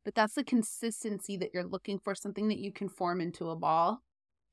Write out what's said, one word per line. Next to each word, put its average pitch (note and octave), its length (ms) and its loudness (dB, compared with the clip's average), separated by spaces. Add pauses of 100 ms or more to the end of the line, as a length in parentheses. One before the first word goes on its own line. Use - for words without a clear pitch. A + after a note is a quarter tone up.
but G#3 120 -4
that's G#3+ 180 4
the C#4+ 80 0
consistency A3 920 0
that F3+ 180 -2
you're F3+ 100 0
looking F#3 360 -4
for, G3 160 -4
something G3+ 320 -2
that G#3 100 2
you G3+ 140 -6
can G3 160 -4
form F3+ 320 0
into E3 300 -2
a D#3+ 60 -4
ball. E3 460 4 (500)